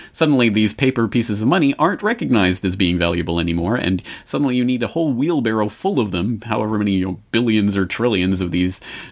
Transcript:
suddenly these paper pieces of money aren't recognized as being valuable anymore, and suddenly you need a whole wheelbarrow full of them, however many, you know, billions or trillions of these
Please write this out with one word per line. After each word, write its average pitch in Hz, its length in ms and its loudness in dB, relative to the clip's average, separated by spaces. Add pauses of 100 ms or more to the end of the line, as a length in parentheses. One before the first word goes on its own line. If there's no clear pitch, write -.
(120)
suddenly 135 360 4
these 107 260 2
paper 120 340 2
pieces 107 320 0
of 110 80 2
money 151 300 4
aren't 175 240 0
recognized 127 600 0
as 95 120 0
being 90 220 2
valuable 85 420 0
anymore, 85 360 0
and 95 260 0 (220)
suddenly 135 300 -2
you 123 100 0
need 123 180 0
a 113 60 -2
whole 160 240 -2
wheelbarrow 117 560 0
full 185 300 -2
of 104 120 0
them, 98 320 -2
however 110 340 -4
many, 104 160 0
you 92 140 0
know, 90 140 -8 (120)
billions 110 440 2
or 95 100 2
trillions 95 540 0
of 90 100 -2
these 90 300 -2 (320)